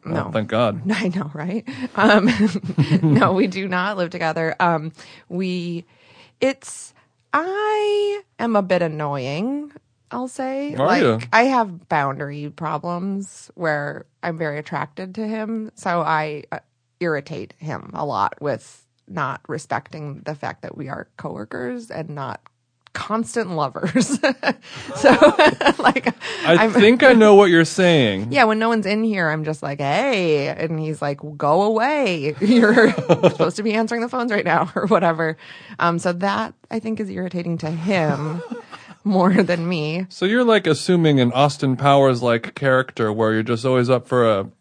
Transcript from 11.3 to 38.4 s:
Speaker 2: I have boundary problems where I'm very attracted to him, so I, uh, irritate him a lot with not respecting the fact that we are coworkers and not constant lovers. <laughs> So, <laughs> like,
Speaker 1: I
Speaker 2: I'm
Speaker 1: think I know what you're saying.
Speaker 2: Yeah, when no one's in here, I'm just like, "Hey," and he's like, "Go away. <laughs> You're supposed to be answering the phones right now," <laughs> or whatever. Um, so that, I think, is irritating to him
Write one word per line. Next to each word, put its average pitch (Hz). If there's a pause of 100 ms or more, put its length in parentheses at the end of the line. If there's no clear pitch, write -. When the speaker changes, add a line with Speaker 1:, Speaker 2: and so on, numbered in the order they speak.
Speaker 2:
I 226
have 226
boundary 143
problems 175
where 147 (180)
I'm 165
very 151
attracted 165
to 220
him, 220
so 175
I, 151
uh, 156 (400)
irritate 160
him -
a 151
lot 104
with - (220)
not 143
respecting 147
the 151
fact -
that -
we 139
are - (100)
coworkers 240
and 160
not 135 (540)
constant 226
lovers. 160
<laughs> 285 (640)
So, -
<laughs> 294 (440)
like, - (380)
Speaker 1:
I 170
Speaker 2:
I'm 220
Speaker 1:
think 233
I 277
know 214
what 196
you're 165
saying. 123
Speaker 2:
Yeah, 262
when 220
no 226
one's 220
in 208
here, 196
I'm 156
just 151
like, 143
"Hey," 160
and 160
he's 156
like, 143 (180)
"Go 156
away. 214
<laughs> 139
You're 226
supposed 175
to 214
be 214
answering 226
the 233
phones 240
right 208
now," 214
<laughs> -
or 196
whatever. 165 (420)
Um, 170
so 175
that, 202 (160)
I 226
think, 220
is 202
irritating 175
to 156
him 160 (300)